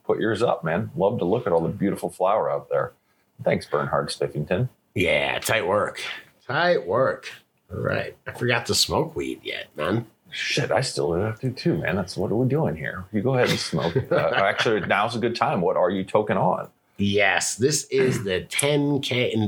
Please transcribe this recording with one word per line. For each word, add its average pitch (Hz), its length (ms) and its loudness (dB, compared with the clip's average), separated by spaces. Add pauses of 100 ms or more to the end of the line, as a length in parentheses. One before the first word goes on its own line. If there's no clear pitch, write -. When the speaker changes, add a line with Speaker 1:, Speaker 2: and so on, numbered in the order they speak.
Speaker 1:
put - 140 0
yours 104 240 0
up, - 200 0
man. 87 320 -2
Love 98 220 2
to - 80 -2
look 101 220 0
at 90 40 0
all 82 100 4
the 82 80 0
beautiful 90 420 -2
flower 92 400 2
out 71 180 -4
there. - 220 0 (520)
Thanks, - 220 0
Bernhard 71 440 -2
Spiffington. 87 600 -2 (240)
Speaker 2:
Yeah, 73 460 0
tight 110 260 0
work. 92 340 0 (460)
Tight 170 400 2
work. 110 460 0 (420)
All 98 60 -6
right. - 360 -2 (120)
I - 60 -8
forgot 120 340 0
to 101 80 0
smoke 139 400 0
weed 67 280 -6
yet, - 320 -10
man. 90 300 -2 (240)
Speaker 1:
Shit, - 420 -2
I 92 100 2
still 82 320 -2
have 107 260 -2
to 131 100 -2
too, 170 260 0
man. 78 200 -2
That's, 95 200 -4
what 95 160 -2
are 98 40 0
we 127 120 2
doing 131 280 0
here? 90 360 -8
You 104 120 -2
go 135 100 2
ahead 123 160 4
and - 100 0
smoke. - 440 -2
Speaker 2:
<laughs> - 80 -4
Speaker 1:
Uh, 151 240 2
actually, 107 460 2
now's 104 340 2
a 120 40 -2
good 113 160 0
time. 120 260 2
What 87 140 2
are 87 140 4
you 95 140 -2
toking 107 340 2
on? 92 320 0 (280)
Speaker 2:
Yes, 101 580 2
this 147 300 0
is 127 400 0
the 92 160 0
ten 143 600 0
K, 123 320 0 (140)